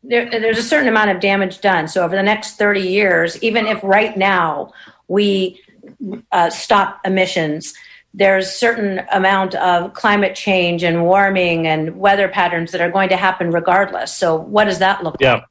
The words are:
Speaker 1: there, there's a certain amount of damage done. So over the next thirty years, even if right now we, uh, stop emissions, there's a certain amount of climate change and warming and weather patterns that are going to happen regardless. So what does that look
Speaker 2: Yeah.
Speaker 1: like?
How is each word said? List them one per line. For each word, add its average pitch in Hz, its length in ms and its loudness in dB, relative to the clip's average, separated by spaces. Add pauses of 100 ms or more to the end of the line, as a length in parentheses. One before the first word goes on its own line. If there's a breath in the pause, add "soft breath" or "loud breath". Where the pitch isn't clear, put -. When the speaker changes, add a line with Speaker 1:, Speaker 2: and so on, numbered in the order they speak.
Speaker 1:
there, 240 260 -2
there's 226 280 0
a 233 40 -2
certain 285 260 0
amount 214 220 2
of 185 80 0
damage 196 420 0
done. 175 280 0
So 180 160 0
over 170 100 -2
the 196 80 0
next 214 320 -2
thirty 208 280 0
years, 180 600 0
even 226 240 0
if 214 160 -4
right 214 340 2
now 180 560 0 (360 loud breath)
we, 190 520 0 (720 soft breath)
uh, 170 200 2
stop 196 540 0
emissions, 185 720 -2 (400 loud breath)
there's 190 320 2
a 185 60 -8
certain 214 480 -2 (120)
amount 190 440 0
of 180 380 0
climate 202 420 0
change 175 480 0
and 170 200 0
warming 180 600 2
and 156 300 -2
weather 196 320 2
patterns 170 420 -2
that 175 100 -4
are 175 100 0
going 190 180 0
to 185 80 2
happen 180 340 -2
regardless. 175 680 0
So 165 200 0
what 208 300 0
does 190 120 -2
that 190 240 0
look 160 160 -8
Speaker 2:
Yeah. 131 160 4
Speaker 1:
like? - 160 -4